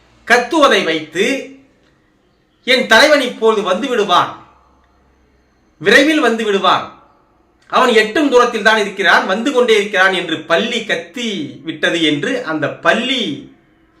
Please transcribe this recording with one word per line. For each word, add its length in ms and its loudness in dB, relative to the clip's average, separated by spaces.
கத்துவதை 580 2
வைத்து, 720 -4
"என் 240 0
தலைவன் 340 6
இப்போது 400 0
வந்து 260 -2
விடுவான், 600 0
விரைவில் 420 2
வந்து 240 0
விடுவான், 600 -2
அவன் 220 2
எட்டும் 400 0
தூரத்தில் 340 2
தான் 140 4
இருக்கிறான், 480 0
வந்து 260 -2
கொண்டே 240 2
இருக்கிறான்" 380 0
என்று 260 -4
பள்ளி 460 -2
கத்தி 760 -8
விட்டது 400 -2
என்று 400 -2
அந்த 260 -4
பள்ளி 840 -4